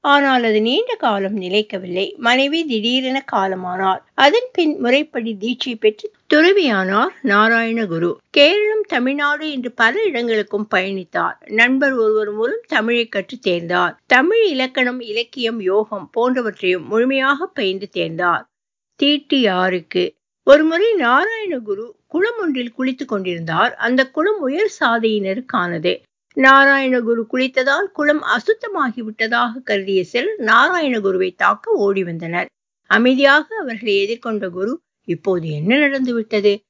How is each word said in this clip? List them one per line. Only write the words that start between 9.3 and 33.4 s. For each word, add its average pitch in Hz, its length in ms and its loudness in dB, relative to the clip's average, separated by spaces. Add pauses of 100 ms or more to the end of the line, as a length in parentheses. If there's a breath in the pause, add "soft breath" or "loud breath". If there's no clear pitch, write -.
என்று 247 200 -8
பல 254 320 2
இடங்களுக்கும் 226 680 -2
பயணித்தார். 185 760 -4
நண்பர் 262 480 2
ஒருவர் 214 380 0
மூலம் 254 360 -4
தமிழை 233 400 0
கற்று 202 300 -8
தேர்ந்தார். 175 560 -2 (120)
தமிழ் 370 400 2
இலக்கணம், 254 560 -2
இலக்கியம், 233 600 -6
யோகம் 196 480 -2
போன்றவற்றையும் 226 800 -2
முழுமையாக 262 600 0
பயின்று 190 460 -6
தேர்ந்தார். 170 500 -2 (560)
தீட்டி 285 400 0
யாருக்கு? 185 680 0 (420)
ஒருமுறை 320 480 6
நாராயணகுரு 269 920 -2 (200)
குளம் 440 340 -2
ஒன்றில் 254 320 -4
குளித்துக் 262 340 -4
கொண்டிருந்தார். 180 680 -2
அந்த 254 360 0
குளம் 392 280 0
உயர் 320 400 -2
சாதியினருக்கானது. 202 1160 -2 (420)
நாராயணகுரு 262 880 4
குளித்ததால் 262 680 -2
குளம் 294 300 0
அசுத்தமாகி 311 800 -2
விட்டதாக 226 640 -4
கருதிய 196 380 0
சிலர் 359 360 -4
நாராயணகுருவை 226 960 2
தாக்க 208 360 -2
ஓடி 202 320 0
வந்தனர். 170 460 -6 (400)
அமைதியாக 269 640 4